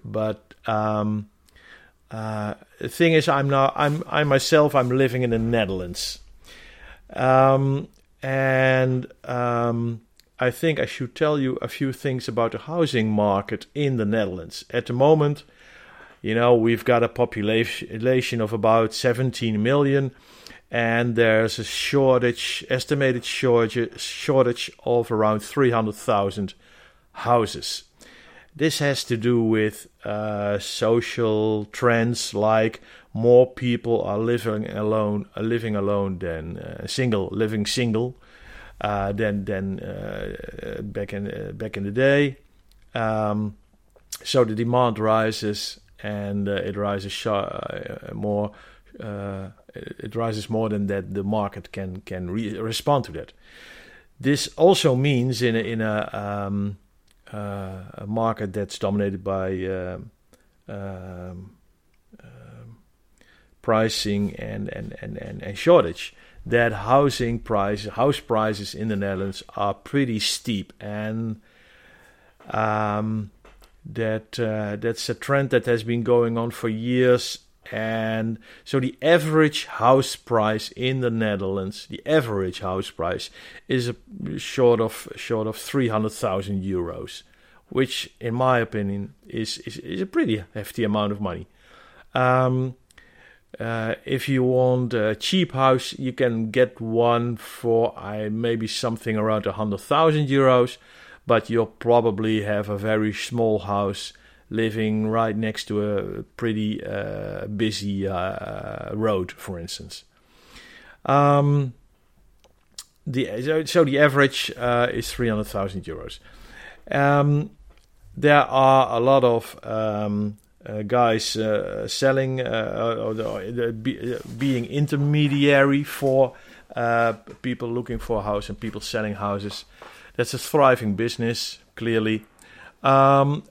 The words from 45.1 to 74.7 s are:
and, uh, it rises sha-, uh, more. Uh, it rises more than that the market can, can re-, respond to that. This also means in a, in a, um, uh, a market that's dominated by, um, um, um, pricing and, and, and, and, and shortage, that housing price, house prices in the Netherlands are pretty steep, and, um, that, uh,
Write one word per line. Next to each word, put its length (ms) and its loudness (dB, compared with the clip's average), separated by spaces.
and, 460 -4
uh, 60 0
it 240 -4
rises 340 -4
sha-, 220 -4
uh, 800 -6
more. 400 -2
Uh, 520 -10
it 400 -12
rises 340 -4
more 200 0
than 180 0
that 260 -4
the 100 -4
market 500 -4
can, 320 -8
can 260 -8
re-, 260 -4
respond 460 -2
to 80 -12
that. 220 -12
This 380 0
also 400 6
means 460 2
in 160 2
a, 20 2
in 220 -4
a, 320 -2
um, 640 -4
uh, 500 -10
a 120 -12
market 460 -2
that's 260 -6
dominated 460 0
by, 400 -2
um, 480 -8
um, 880 -12
um, 560 -20
pricing 720 0
and, 340 -8
and, 320 -12
and, 160 -10
and, 240 -12
and 160 -10
shortage, 560 4
that 280 2
housing 680 2
price, 460 -2
house 340 0
prices 560 -2
in 140 -4
the 60 0
Netherlands 480 -4
are 180 -2
pretty 460 -2
steep, 600 -4
and, 600 -8
um, 800 -2
that, 520 -6
uh, 380 -2